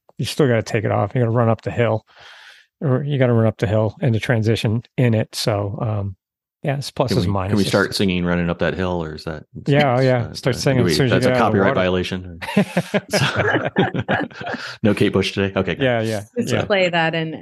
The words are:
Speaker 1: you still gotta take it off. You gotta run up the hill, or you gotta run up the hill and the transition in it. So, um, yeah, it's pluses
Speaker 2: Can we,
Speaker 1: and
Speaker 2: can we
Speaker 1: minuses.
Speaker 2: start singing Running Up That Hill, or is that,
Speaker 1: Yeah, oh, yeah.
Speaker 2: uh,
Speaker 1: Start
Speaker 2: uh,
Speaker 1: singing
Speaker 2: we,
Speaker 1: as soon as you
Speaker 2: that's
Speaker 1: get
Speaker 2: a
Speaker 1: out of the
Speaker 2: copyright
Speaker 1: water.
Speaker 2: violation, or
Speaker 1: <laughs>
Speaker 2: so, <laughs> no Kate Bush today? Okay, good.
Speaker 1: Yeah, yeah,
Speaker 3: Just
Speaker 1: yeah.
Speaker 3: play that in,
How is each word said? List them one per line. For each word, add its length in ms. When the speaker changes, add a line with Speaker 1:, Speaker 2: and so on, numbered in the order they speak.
Speaker 1:
you 60
still 220
gotta 140
take 220
it 80
off. 240
You 60
gotta 100
run 180
up 140
the 80
hill, 340
or 240
you 140
gotta 160
run 140
up 100
the 80
hill 360
and 120
the 60
transition 640
in 180
it. 180
So, 480
um, 340
yeah, 140
it's 140
pluses 180
Speaker 2:
Can 240
we, 80
Speaker 1:
and 80
Speaker 2:
can 80
we 60
Speaker 1:
minuses. 40
Speaker 2:
start 280
singing 280
Running 260
Up 100
That 140
Hill, 300
or 120
is 100
that, 200
Speaker 1:
Yeah, 300
oh, 40
yeah. 260
Speaker 2:
uh, 60
Speaker 1:
Start 220
Speaker 2:
uh, 40
Speaker 1:
singing 260
Speaker 2:
we, 60
Speaker 1:
as 60
soon 100
as 40
you 80
Speaker 2:
that's 80
Speaker 1:
get 80
Speaker 2:
a 80
Speaker 1:
out 40
of 60
the 60
Speaker 2:
copyright 160
Speaker 1:
water. 60
Speaker 2:
violation, 580
or 80
Speaker 1:
<laughs> 0
Speaker 2:
so, 1700
<laughs> 60
no 100
Kate 180
Bush 220
today? 260
Okay, 160
good. 80
Speaker 1:
Yeah, 180
yeah, 220
Speaker 3:
Just 140
Speaker 1:
yeah. 120
Speaker 3:
play 240
that 260
in, 260